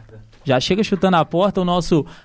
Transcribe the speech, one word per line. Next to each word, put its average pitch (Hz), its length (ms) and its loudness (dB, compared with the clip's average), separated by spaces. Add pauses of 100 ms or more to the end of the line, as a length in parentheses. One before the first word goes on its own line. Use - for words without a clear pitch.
(460)
Já 127 140 2
chega 190 240 0
chutando 190 320 0
a 160 80 4
porta 185 380 -2
o - 20 0
nosso 175 420 0 (200)